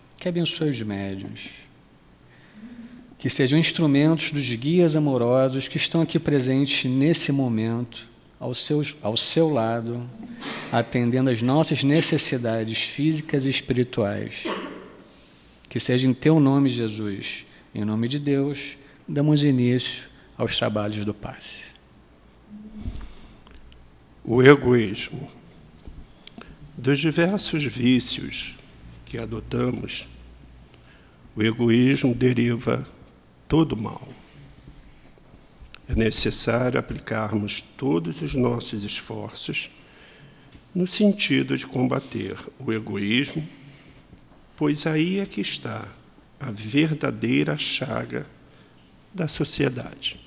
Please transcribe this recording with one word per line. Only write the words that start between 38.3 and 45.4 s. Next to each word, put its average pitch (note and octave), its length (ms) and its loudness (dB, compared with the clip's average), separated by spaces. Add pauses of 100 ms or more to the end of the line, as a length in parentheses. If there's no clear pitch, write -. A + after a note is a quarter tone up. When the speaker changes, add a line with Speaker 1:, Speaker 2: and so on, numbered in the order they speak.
Speaker 2:
nossos A#2+ 480 -2
esforços - 880 -8 (1040)
no F3+ 120 0
sentido C#3 680 2
de C3 120 -6
combater B2+ 680 -2 (240)
o B2 140 -4
egoísmo, A2 720 -2 (1120)
pois D3+ 300 -2
aí E3 320 0
é G3 80 -4
que - 160 -6